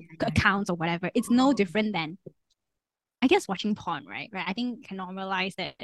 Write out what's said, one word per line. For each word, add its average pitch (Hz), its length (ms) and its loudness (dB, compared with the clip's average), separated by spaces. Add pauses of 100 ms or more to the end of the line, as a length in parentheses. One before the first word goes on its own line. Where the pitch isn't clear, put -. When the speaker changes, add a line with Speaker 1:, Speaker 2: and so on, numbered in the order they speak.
(220)
Speaker 1:
yeah. - 60 0
Speaker 2:
accounts 196 420 2
or 175 80 0
whatever. 170 360 -2
It's - 160 0
no 254 220 6
Speaker 1:
Mm. 254 40 4
Speaker 2:
different 208 380 0
than, 165 240 -4 (1040)
I 254 60 4
guess, 381 200 4
watching 202 280 0
porn, 165 300 -4
right? 117 260 -8
Right. 180 160 -4
I 190 60 -2
think 240 340 -6
can 190 100 -10
normalize 190 580 -4
that, 147 280 -6